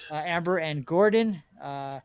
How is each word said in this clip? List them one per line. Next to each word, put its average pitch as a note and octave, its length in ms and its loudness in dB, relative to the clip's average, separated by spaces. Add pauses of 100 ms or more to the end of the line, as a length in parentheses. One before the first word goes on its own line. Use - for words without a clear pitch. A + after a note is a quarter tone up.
uh, D3+ 60 -6
Amber E3+ 420 0
and D3+ 280 -2
Gordon. G#3 580 4 (180)
Uh, C#3 440 -8